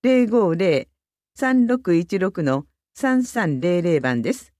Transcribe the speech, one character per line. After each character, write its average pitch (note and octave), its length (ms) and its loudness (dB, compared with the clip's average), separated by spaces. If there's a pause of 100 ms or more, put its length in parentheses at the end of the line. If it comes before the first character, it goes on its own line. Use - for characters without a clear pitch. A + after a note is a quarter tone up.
零 B3+ 240 2
五 G#3 280 2
零 E3+ 340 0 (480)
三 B3+ 320 2
六 B3 260 0
一 E3+ 240 -2
六 F#3 240 -4
の C#3 240 -2 (280)
三 C4 280 0
三 F3 380 -4
零 F3 200 0
零 E3 200 0
番 B2+ 200 -2
で A2+ 120 -4
す。 - 260 -10